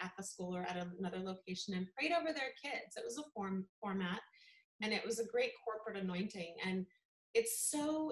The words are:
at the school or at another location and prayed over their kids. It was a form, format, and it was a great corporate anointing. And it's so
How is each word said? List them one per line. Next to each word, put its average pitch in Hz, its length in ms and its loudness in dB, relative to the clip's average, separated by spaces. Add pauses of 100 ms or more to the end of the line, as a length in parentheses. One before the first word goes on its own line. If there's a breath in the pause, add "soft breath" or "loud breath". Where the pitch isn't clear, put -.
at 185 160 -4
the 190 60 -4
school 180 320 -2
or 180 60 0
at 180 220 0 (140)
another 185 220 0
location 185 540 -2
and 185 120 0 (100)
prayed 302 140 4
over 320 220 4
their 269 180 0 (100)
kids. - 360 -4
It 214 80 -4
was 233 140 -4
a 196 140 -6
form, 190 340 0 (140)
format, 190 380 2 (640 loud breath)
and 214 100 2
it - 140 2
was 226 140 0
a 226 60 2
great 240 260 2 (120)
corporate 214 380 -4
anointing. 185 540 -2 (100)
And 185 200 2 (480 soft breath)
it's - 360 4
so 311 420 2